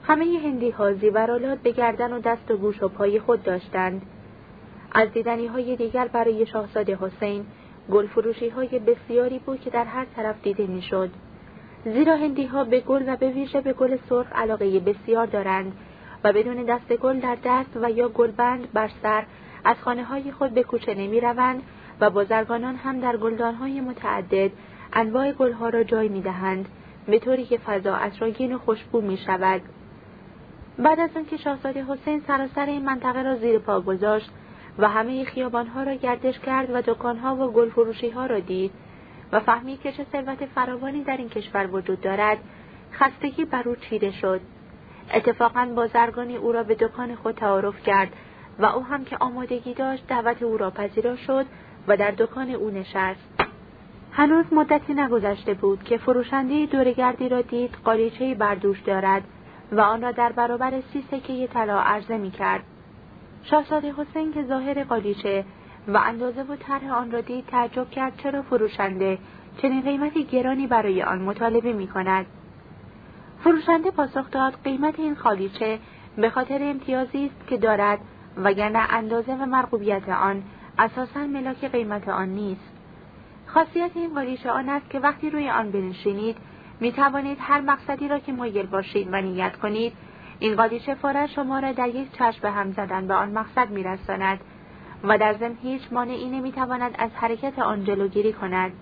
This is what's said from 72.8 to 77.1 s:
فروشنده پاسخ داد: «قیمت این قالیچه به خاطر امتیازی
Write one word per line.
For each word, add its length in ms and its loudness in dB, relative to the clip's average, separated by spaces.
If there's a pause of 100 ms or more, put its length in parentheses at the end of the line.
فروشنده 480 4
پاسخ 400 -2
داد: 220 2 (100)
«قیمت 360 0
این 160 -2
قالیچه 640 0 (380)
به 120 4
خاطر 320 -2
امتیازی 640 -2